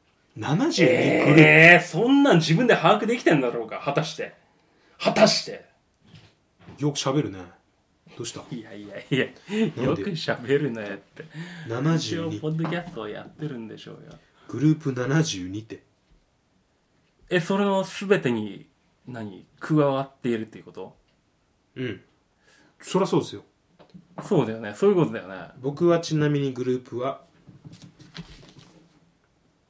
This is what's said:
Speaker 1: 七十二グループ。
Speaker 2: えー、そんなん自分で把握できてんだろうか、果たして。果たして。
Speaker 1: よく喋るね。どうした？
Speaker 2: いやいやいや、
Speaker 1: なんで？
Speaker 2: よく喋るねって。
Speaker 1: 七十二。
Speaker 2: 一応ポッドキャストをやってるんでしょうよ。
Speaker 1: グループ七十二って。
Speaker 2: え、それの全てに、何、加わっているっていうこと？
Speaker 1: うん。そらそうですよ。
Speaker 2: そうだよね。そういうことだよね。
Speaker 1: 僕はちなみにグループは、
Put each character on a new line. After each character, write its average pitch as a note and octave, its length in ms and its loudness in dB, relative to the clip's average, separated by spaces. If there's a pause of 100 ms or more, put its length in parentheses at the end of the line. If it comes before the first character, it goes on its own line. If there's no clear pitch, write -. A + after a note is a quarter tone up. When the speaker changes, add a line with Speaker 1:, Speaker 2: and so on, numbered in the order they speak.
(360)
Speaker 1:
七 E3+ 340 0
十 F#3 140 2
二 E3+ 60 6
グ E3+ 60 4
ル - 40 2
ー C#3 340 4
プ。 D#3+ 60 10
Speaker 2:
え D#3+ 420 10
ー、 - 40 -6
そ F#3+ 200 0
ん C#4 160 6
な C4+ 120 6
ん - 20 6
自 D#3+ 180 2
分 A#3+ 120 2
で G#3 100 6
把 G3 240 4
握 A3+ 60 -4
で A#3 100 -2
き - 80 -6
て D4 100 4
ん C#3+ 60 2
だ B2 100 -2
ろ A#2 140 -6
う - 20 -12
か、 G#2 160 -12
果 C#3+ 120 -4
た D#3+ 100 0
し - 100 -10
て。 - 200 -10 (640)
果 - 120 0
た G#3+ 140 6
し - 200 0
て。 G2+ 180 -14 (1120)
Speaker 1:
よ C#3+ 140 -2
く C#3 60 -10
喋 C#3 240 -2
る G#2 80 -8
ね。 G2 80 -14 (800)
ど A#2+ 60 -12
う - 20 -12
し A2+ 60 -10
た？ - 100 -16 (120)
Speaker 2:
い A#2 80 -10
や G#2+ 120 -20
い G#2 120 -18
や G2+ 120 -16
い C3 200 -4
や、 B2 80 0
Speaker 1:
な - 360 -6
ん F#3+ 120 0
で？ A#2 80 -8
Speaker 2:
よ C#3 140 0
く G3 140 -6
喋 C3+ 480 -2
る C#3+ 120 -4
ね A2+ 120 -8
っ G2+ 140 -10
て。 - 280 -20 (440)
Speaker 1:
七 C#3 300 -2
十 E3 280 -6
二。 G#2 100 -8
Speaker 2:
一 - 20 -10
応 - 20 -16
ポ D3+ 80 -6
ッ D#3+ 140 -4
ド D#3+ 60 -4
キ E3+ 80 -6
ャ F3 100 -8
ス - 80 -16
ト A2+ 80 -10
を G#2+ 60 -10
や G2+ 140 -12
っ - 80 -20
て - 160 -12
る C3+ 120 -10
ん A2+ 100 -14
で G#2+ 100 -16
し - 100 -20
ょ G#2+ 40 -16
う - 20 -20 (100)
よ。 - 140 -20 (300)
Speaker 1:
グ A#2 100 -10
ル D#3 200 2
ー - 20 -18
プ C#3 120 -4
七 B2+ 300 0
十 F#2 260 -8
二 G2 120 -10
っ A2+ 40 -12
て。 - 180 -18 (1500)
Speaker 2:
え、 F3 100 2
そ G3 180 -2
れ G3+ 60 0
の G3 200 0
全 F#3+ 360 0
て C#3+ 100 0
に、 G#2+ 380 -6 (380)
何、 G#2+ 400 -14 (140)
加 - 140 -2
わ C#3 280 2
っ - 180 -18
て C3 80 -4
い A#2+ 40 0
る A2 140 -4
っ A2 40 -18
て - 80 -20
い - 20 -20
う E2+ 40 -20
こ - 80 -20
と？ F#2 240 -16 (800)
Speaker 1:
う B2+ 100 -10
ん。 G2+ 160 -10 (800)
そ - 180 -4
ら F#3+ 80 0
そ F3 120 0
う - 20 2
で A#2+ 60 -2
す - 80 -12
よ。 G2+ 100 -16 (800)
Speaker 2:
そ D#3 220 2
う - 20 -4
だ A2 60 -4
よ A2+ 80 -10
ね。 G#2 140 -8
そ G3 120 0
う G#3 40 6
い - 40 6
う - 20 0
こ E3 80 4
と A2+ 80 -2
だ A2 80 -8
よ F2+ 80 -14
ね。 F#2 220 -14 (100)
Speaker 1:
僕 C#3+ 260 -2
は E3+ 140 4
ち D#3 160 -4
な D3 140 2
み C#3+ 100 0
に C3+ 140 -4
グ B2 100 -6
ル B2+ 180 -2
ー - 60 -20
プ A#2 100 -10
は、 C3+ 220 -6 (2500)